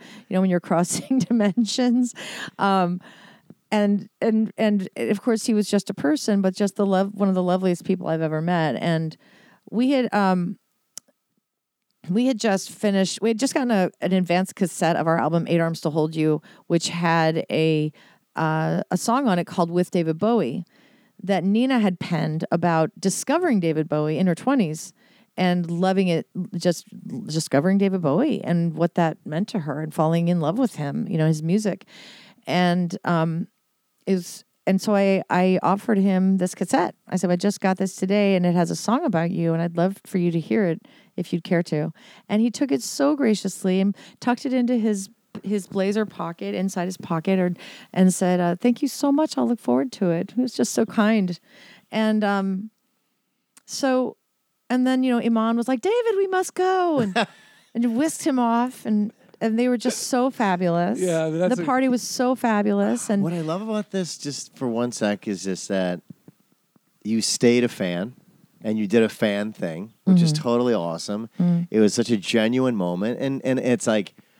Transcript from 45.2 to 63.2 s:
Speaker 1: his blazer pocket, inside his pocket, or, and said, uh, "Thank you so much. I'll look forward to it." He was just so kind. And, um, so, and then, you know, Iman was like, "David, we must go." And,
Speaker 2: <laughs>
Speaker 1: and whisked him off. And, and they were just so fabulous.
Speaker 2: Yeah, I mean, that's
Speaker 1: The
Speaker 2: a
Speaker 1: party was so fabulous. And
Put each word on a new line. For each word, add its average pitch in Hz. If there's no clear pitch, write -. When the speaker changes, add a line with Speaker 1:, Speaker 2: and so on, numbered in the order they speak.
Speaker 1:
his 196
blazer 196
pocket, 180
inside 190
his 185
pocket, 175
or, 180
and 185
said, 180
uh, 175
"Thank 240
you 285
so 285
much. 311
I'll 247
look 233
forward 254
to 180
it." 175
He 226
was 254
just -
so 220
kind. 208
And, 214
um, 196
so, 254
and 254
then, 262
you 254
know, 240
Iman 226
was 233
like, 262
"David, 453
we 392
must 370
go." 370
And, 208
Speaker 2:
<laughs> -
Speaker 1:
and 233
whisked 302
him 269
off. 240
And, 208
and 226
they 247
were 247
just -
so 254
fabulous. 180
Speaker 2:
Yeah, 165
I 160
mean, 160
that's 185
Speaker 1:
The 170
Speaker 2:
a -
Speaker 1:
party 262
was 247
so 254
fabulous. 208
And 202